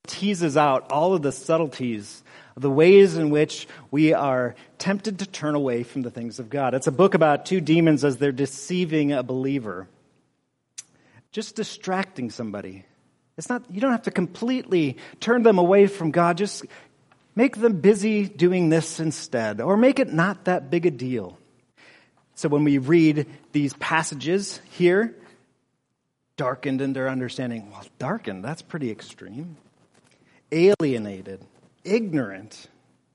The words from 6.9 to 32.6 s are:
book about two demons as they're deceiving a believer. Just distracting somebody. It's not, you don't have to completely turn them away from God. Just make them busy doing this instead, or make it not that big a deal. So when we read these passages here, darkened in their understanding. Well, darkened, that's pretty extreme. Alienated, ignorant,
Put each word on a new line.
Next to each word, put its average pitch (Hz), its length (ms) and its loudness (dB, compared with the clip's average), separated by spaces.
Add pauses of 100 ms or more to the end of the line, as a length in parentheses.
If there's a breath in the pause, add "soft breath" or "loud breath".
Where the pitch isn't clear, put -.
book 190 220 4
about 151 300 2
two 190 160 -2
demons 156 440 4
as 135 140 0
they're 143 120 0
deceiving 151 800 -4
a 131 140 -2
believer. 127 640 -6 (1400 soft breath)
Just - 240 -10
distracting 185 760 -6
somebody. 98 540 -12 (520)
It's - 120 -14
not, 247 200 -6
you 190 120 -10
don't 269 100 0
have 226 120 -2
to - 100 -6
completely 180 840 -2 (220 loud breath)
turn 240 240 0
them 214 160 6
away 190 300 6
from 165 240 -4
God. 170 260 2
Just 202 260 -6 (720 loud breath)
make 226 200 2
them 214 240 2
busy 208 460 2
doing 180 420 2
this 156 300 0
instead, 113 640 -4
or 175 160 2
make 262 240 4
it 233 120 -2
not 170 340 0
that 151 240 -2
big 175 160 0
a 175 40 4
deal. 120 480 -8 (960 soft breath)
So - 140 -6
when 147 160 2
we 143 140 2
read 151 480 4 (260 loud breath)
these 143 220 -2
passages 160 840 -4 (120)
here, 190 420 2 (1200 soft breath)
darkened 135 440 -4
in 135 140 -4
their 131 140 -4
understanding. 123 600 -6
Well, - 140 -20 (160)
darkened, 120 440 -6
that's 151 180 -10
pretty 143 280 -8
extreme. 117 640 -16 (960 soft breath)
Alienated, 117 960 0 (380)
ignorant, 147 840 -4 (480)